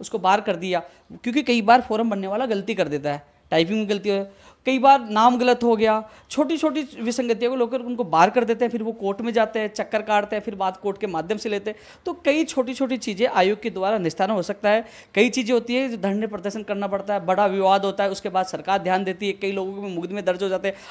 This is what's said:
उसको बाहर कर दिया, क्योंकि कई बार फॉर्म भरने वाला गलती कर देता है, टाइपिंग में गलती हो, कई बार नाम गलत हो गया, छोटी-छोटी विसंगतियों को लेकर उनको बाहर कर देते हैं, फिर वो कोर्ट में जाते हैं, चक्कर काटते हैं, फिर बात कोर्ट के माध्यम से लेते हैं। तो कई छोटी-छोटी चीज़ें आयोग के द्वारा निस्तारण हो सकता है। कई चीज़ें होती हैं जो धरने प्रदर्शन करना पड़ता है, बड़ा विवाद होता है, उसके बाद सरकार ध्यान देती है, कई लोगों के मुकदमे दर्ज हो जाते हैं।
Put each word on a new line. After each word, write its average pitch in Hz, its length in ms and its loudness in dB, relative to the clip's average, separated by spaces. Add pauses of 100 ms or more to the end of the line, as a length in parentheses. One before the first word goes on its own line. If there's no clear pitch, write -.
उसको 220 180 -8
बाहर 185 220 4
कर 202 160 -2
दिया, 175 260 -2 (300)
क्योंकि 247 300 -2
कई 240 200 2
बार 226 180 6
फॉर्म 226 300 -2
भरने 196 160 -2
वाला 220 200 -2
गलती 208 280 -2
कर 180 140 0
देता 143 240 -4
है, 143 140 -8 (240)
टाइपिंग 165 280 2
में 208 100 -2
गलती 202 200 -2
हो, 196 180 -2 (400)
कई 262 120 2
बार 254 320 6
नाम 233 280 4
गलत 240 240 4
हो 233 140 4
गया, 214 340 2 (200)
छोटी-छोटी 302 520 0 (180)
विसंगतियों 233 500 0
को 262 60 -2
लेकर 240 240 0
उनको 240 240 -4
बाहर 165 260 6
कर 233 140 2
देते 220 200 0
हैं, 226 80 -2
फिर 226 100 -4
वो 220 100 -4
कोर्ट 196 280 -4
में 226 120 -4
जाते 220 260 2
हैं, 214 100 -2
चक्कर 208 340 -4
काटते 208 340 0
हैं, 208 60 -4
फिर 208 120 -8
बात 190 220 -4
कोर्ट 196 220 -4
के - 80 -6
माध्यम 175 320 -4
से 226 100 -6
लेते 202 220 -4
हैं। 214 80 -12 (280)
तो 349 60 -4
कई 311 320 2
छोटी-छोटी 262 520 -2
चीज़ें 220 300 -2
आयोग 202 360 2
के 233 80 -4
द्वारा 190 280 0
निस्तारण 190 340 0
हो 190 100 0
सकता 202 280 -2
है। 226 140 2 (300)
कई 226 140 6
चीज़ें 247 260 0
होती 233 200 0
हैं 262 160 0
जो 233 60 -6
धरने 202 300 -2
प्रदर्शन 202 360 -6
करना 202 240 -4
पड़ता 196 280 -4
है, 185 120 -2
बड़ा 185 200 4
विवाद 196 380 4
होता 196 200 0
है, 202 60 0
उसके 196 180 -8
बाद 185 180 -2
सरकार - 320 -4
ध्यान 185 260 0
देती 185 220 -4
है, 190 60 -2
कई 196 200 -4
लोगों 190 200 -4
के 196 80 -10
मुकदमे 190 420 -6
दर्ज 180 200 0
हो 202 60 0
जाते 185 200 -2
हैं। 190 60 -4 (160)